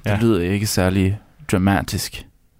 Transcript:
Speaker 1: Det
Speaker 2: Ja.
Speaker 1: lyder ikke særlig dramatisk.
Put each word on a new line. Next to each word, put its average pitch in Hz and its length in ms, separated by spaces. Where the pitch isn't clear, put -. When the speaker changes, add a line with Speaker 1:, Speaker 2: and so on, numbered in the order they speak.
Speaker 1:
Det - 80
Speaker 2:
Ja. 101 100
Speaker 1:
lyder 110 200
ikke 101 260
særlig 95 520
dramatisk. 98 760